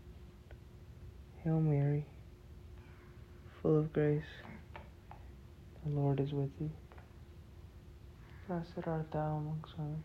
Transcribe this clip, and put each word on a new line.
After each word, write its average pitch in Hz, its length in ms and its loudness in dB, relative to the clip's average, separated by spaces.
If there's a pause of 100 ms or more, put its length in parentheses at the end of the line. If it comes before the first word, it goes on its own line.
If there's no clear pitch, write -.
(1400)
Hail 160 160 6
Mary, 147 440 6 (1600)
full 160 180 8
of 156 140 4
grace, 151 300 6 (1600)
the 151 60 2
Lord 143 300 6
is 139 120 4
with 139 260 0
thee. 156 140 -2 (1800)
Blessed 170 380 -2
art 160 260 2
thou 151 240 2
amongst 156 420 -2
women 156 260 -2